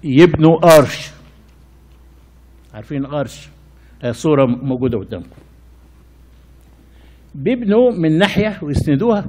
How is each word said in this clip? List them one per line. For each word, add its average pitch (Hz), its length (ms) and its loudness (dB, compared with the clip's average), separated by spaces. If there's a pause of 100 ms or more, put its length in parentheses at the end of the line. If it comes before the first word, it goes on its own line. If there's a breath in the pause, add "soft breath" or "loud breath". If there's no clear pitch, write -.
يبنوا 156 560 4
قرش، 160 520 4 (1600)
عارفين 135 320 -10
قرش؟ 139 440 -10 (520 soft breath)
هي 120 120 -6
صورة 139 320 0
موجودة 123 520 -4
قدامكم. 92 440 -14 (1900 soft breath)
بيبنوا 226 560 0
من 160 260 -2
ناحية 202 460 -2
ويسندوها، 151 640 -2